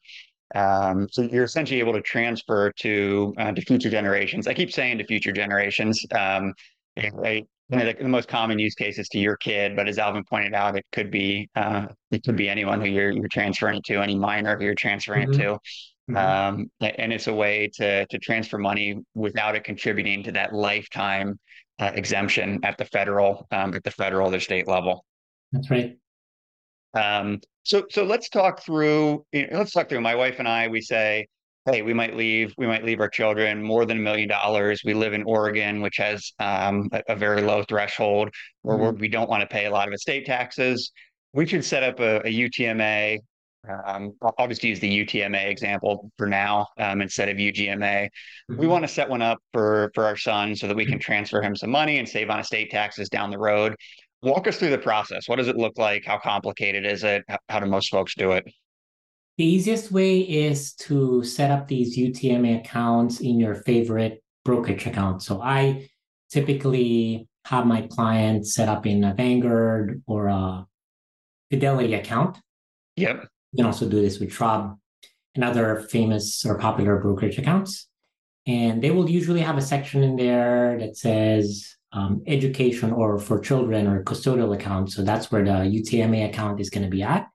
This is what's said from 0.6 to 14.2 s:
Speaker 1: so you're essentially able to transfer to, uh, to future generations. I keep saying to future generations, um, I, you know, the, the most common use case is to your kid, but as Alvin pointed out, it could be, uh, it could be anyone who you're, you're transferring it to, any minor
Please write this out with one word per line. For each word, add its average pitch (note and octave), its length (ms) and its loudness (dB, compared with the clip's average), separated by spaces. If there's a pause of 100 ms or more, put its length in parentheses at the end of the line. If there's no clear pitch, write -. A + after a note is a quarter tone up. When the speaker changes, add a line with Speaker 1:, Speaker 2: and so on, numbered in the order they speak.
Speaker 1:
so B2 120 0
you're A#2+ 220 2
essentially C3 360 -2
able A#2 120 2
to G#2 80 0
transfer A2 760 0
to, G2+ 580 0
uh, G#2+ 160 -2
to - 80 -4
future B2 300 2
generations. G2+ 560 0
I C3 80 -2
keep - 180 -2
saying B2 240 -2
to G#2 80 -6
future G#2+ 260 -2
generations, G2+ 720 0 (100)
um, G2 420 0 (420)
I, G#2+ 480 -4 (240)
you B2+ 80 -2
know, A#2+ 80 2
the, A2+ 160 0
the C3 80 -4
most B2+ 200 0
common A2+ 300 0
use G#2+ 160 0
case G#2 240 -6
is G2+ 120 -8
to G#2+ 80 -2
your G2+ 180 2
kid, G2+ 400 -2
but G2+ 120 0
as G#2 100 -4
Alvin G#2 260 -2
pointed G#2 300 -2
out, G2+ 200 0
it G2 160 -4
could G#2 200 -4
be, G2+ 440 -2
uh, G#2 340 -2 (220)
it A2 140 -2
could A#2 120 0
be G2+ 120 0
anyone G2+ 320 0
who G#2 60 -2
you're, G2 240 2
you're G#2 180 -2
transferring G#2+ 480 0
it G2+ 80 -8
to, G2+ 160 0
any G2+ 180 0
minor G2+ 380 0